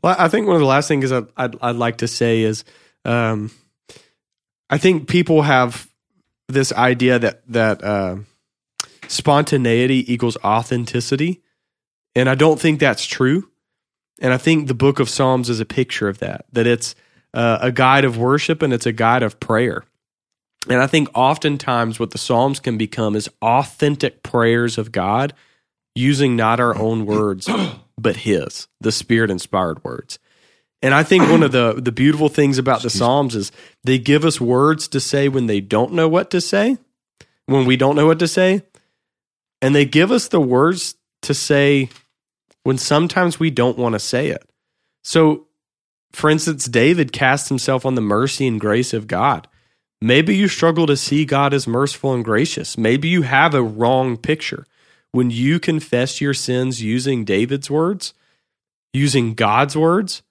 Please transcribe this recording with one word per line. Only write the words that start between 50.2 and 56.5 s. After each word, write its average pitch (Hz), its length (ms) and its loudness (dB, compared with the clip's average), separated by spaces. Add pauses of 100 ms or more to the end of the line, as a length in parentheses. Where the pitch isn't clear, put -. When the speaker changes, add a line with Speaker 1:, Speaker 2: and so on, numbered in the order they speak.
Speaker 1:
you 202 100 2
struggle 165 400 2
to 147 80 2
see 147 300 -2
God 139 280 0
as 135 140 -2
merciful 135 460 -2
and 120 100 -4
gracious. 113 540 -2
Maybe 127 320 0
you 175 140 2
have 139 300 4
a 135 80 2
wrong 120 540 0
picture. - 500 -6 (460)
When 123 180 2
you 127 300 0
confess 131 600 -2
your 143 120 -2
sins 127 480 -4